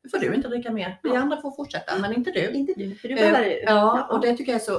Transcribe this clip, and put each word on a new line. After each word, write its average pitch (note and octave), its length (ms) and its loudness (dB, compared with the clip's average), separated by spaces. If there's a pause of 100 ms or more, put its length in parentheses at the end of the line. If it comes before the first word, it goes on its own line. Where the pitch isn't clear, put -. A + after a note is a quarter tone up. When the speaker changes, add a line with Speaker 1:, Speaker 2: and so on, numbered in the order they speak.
Speaker 1:
Nu C4 60 -20
får - 100 -2
du - 160 -2
inte C4+ 120 0
dricka A#3+ 240 -4
mer. F#3 320 -4
Vi D4 60 -2
Speaker 2:
Ja. B3 100 2
Speaker 1:
andra D4 220 0
får C#4 100 -8
fortsätta, - 500 -6
men G3+ 120 -2
inte B3 180 -2
du." G3 200 0
Speaker 2:
Inte C#4 260 -2
du, G3 180 -6
för - 120 -12
du B3+ 120 -4
Speaker 1:
Eh, G#3 120 6
Speaker 2:
ballar A#3+ 140 4
ur. G3 60 0
Speaker 1:
ja, - 140 -2
Speaker 2:
Ja. A3 500 4
Speaker 1:
och G#3 60 0
det A#3+ 160 2
tycker B3+ 140 -4
jag A3+ 100 0
är - 40 -8
så G3+ 140 -2